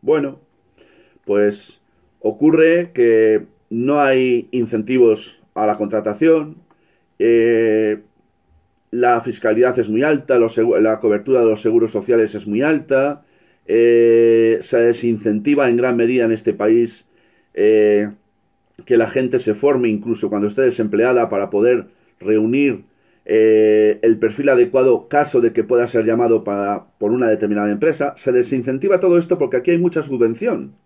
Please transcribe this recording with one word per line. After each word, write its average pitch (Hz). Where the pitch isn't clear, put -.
Bueno, 143
pues 104
ocurre 165
que 110
no 131
hay 131
incentivos 117
a 107
la 107
contratación, 110
eh, 113
la 120
fiscalidad 120
es 107
muy 110
alta, 143
los 117
segu-, 110
la 110
cobertura 113
de 117
los 107
seguros 113
sociales 107
es 101
muy 104
alta, 143
eh, 117
se -
desincentiva 117
en 120
gran 123
medida 117
en 113
este 110
país, 113
eh, 104
que 120
la 113
gente 127
se 110
forme 127
incluso 107
cuando 104
esté 104
desempleada 117
para 98
poder 113
reunir, 110
eh, 107
el 113
perfil 113
adecuado 127
caso 143
de 113
que 110
pueda 120
ser 113
llamado 113
para, 101
por 104
una 123
determinada 104
empresa. 143
Se -
desincentiva 131
todo 175
esto 170
porque 180
aquí 185
hay 175
mucha 170
subvención. 117